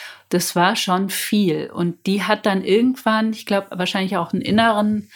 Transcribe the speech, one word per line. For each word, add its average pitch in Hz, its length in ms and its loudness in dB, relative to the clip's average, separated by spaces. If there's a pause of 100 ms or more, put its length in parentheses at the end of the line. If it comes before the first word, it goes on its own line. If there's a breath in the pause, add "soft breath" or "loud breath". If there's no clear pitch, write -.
(280 loud breath)
Das - 260 0
war 180 220 4
schon 190 340 0
viel. 185 640 0
Und 175 320 -4
die 196 160 0
hat 208 240 0
dann 196 160 0
irgendwann, 220 680 2
ich - 140 -10
glaub, 196 240 0
wahrscheinlich 185 460 -2
auch 170 160 -2
einen 185 100 -2
inneren 214 720 2